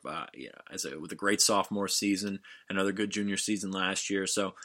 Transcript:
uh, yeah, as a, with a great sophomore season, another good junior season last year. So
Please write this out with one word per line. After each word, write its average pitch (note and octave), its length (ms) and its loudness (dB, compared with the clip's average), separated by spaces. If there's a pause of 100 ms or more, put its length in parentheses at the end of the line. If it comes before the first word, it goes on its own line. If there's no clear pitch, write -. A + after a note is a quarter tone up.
uh, D#2 280 -6
yeah, C2 160 -12 (200)
as F#2+ 140 -8
a, D2 160 -8
with - 100 -10
a E2 60 -8
great G2+ 240 4
sophomore G2+ 480 4
season, G2 500 2 (300)
another G2 240 2
good G2+ 180 0
junior G2+ 260 0
season G2 360 -2
last F#2+ 360 0
year. G2 180 0
So F#2+ 280 0 (100)